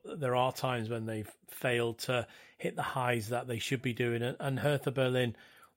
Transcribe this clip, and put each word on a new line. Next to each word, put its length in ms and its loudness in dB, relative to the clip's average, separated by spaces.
there 160 0
are 180 4
times 360 -2
when 180 -4
they've 240 -4
failed 520 0
to 260 0
hit 160 -4
the 80 -4
highs 460 0
that 180 -2
they 120 -2
should 220 0
be 120 0
doing. 300 0
And, 180 -2
and 180 0
Hertha 320 2
Berlin, 460 2